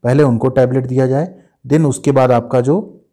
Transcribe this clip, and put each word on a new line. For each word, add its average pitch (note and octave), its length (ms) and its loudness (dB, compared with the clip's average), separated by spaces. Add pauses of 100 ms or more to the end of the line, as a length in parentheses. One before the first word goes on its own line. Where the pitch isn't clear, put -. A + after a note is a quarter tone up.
पहले C3+ 180 2
उनको B2 260 0
टैबलेट B2+ 380 0
दिया C3 200 0
जाए। C#3+ 280 -4 (320)
Then D3+ 200 0
उसके C#3 260 -2
बाद C3 180 2
आपका A#2+ 300 0
जो D3+ 360 -4 (160)